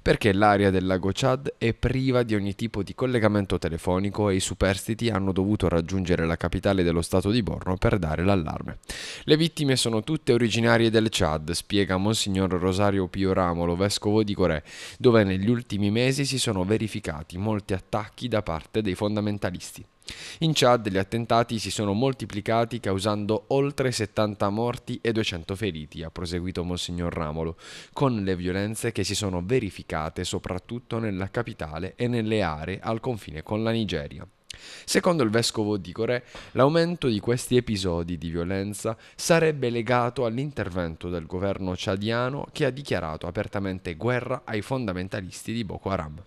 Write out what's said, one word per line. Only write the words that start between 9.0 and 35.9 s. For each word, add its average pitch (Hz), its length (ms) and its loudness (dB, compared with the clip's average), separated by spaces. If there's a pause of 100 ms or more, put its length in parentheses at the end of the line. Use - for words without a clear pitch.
"Le 151 100 8
vittime 151 400 2
sono 113 280 0
tutte 151 280 0
originarie 117 580 4
del 110 200 4
Chad", 78 420 0
spiega 92 460 0
Monsignor 95 540 2
Rosario 92 560 2
Pio 95 260 0
Ramolo, 87 420 2
vescovo 104 480 2
di 101 140 0
Corè, 82 240 2 (380)
dove 113 240 8
negli 95 260 2
ultimi 104 400 0
mesi 131 340 2
si 131 140 -2
sono 101 260 0
verificati 95 760 -2
molti 104 340 -2
attacchi 107 540 -6
da 110 160 0
parte 82 400 -4
dei 95 100 0
fondamentalisti. 104 920 -2 (580)
"In 160 120 2
Chad 123 340 4
gli 92 120 0
attentati 117 580 0
si 98 140 -4
sono 104 220 0
moltiplicati 117 880 0
causando 104 680 0
oltre 135 440 0
settanta 107 580 0
morti 120 520 -4
e 117 100 0
duecento 95 440 -2
feriti", 80 480 -6
ha 80 80 -8
proseguito 87 520 -4
Monsignor 87 480 -4
Ramolo, 80 460 -4 (360)
"con 120 300 0
le 95 120 0
violenze 98 560 -4
che 101 120 -2
si 98 120 -2
sono 92 280 -2
verificate 90 800 -4
soprattutto 104 760 -6
nella 98 320 -4
capitale 87 640 -6
e 120 120 -2
nelle 110 360 0
aree 80 360 -4
al 113 200 -4
confine 95 420 -6
con 107 220 -2
la 113 80 0
Nigeria". 87 520 -4 (600)
Secondo 170 360 2
il 113 80 4
vescovo 107 480 0
di 87 140 -8